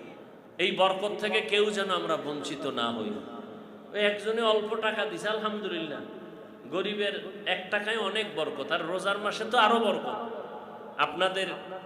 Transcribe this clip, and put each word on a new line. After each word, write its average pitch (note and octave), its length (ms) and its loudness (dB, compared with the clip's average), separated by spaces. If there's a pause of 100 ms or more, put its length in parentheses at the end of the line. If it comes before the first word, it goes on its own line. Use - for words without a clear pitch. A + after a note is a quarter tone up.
(580)
এই G3 140 4
বরকত F#3+ 480 4
থেকে G#3+ 220 2
কেউ G#3 300 4
যেন G3 180 0
আমরা E3 280 2
বঞ্চিত C#3+ 500 -4
না A#2+ 240 0
হই। G#2+ 180 -2 (840)
ওই G3+ 60 -2
একজনে G#3 420 2
অল্প G#3+ 340 4
টাকা G#3+ 300 2
দিছে, F3 240 -4
আলহামদুলিল্লাহ, G3 680 -2 (720)
গরিবের F#3+ 760 -2
এক F3+ 260 0
টাকায় G#3+ 260 0
অনেক G#3 380 -2
বরকত, D3+ 360 -2
আর E3+ 160 0
রোজার F#3 300 0
মাসে G#3 280 -2
তো A3 120 2
আরো A#3 220 8
বরকত। - 500 0 (680)
আপনাদের F3+ 500 2 (380)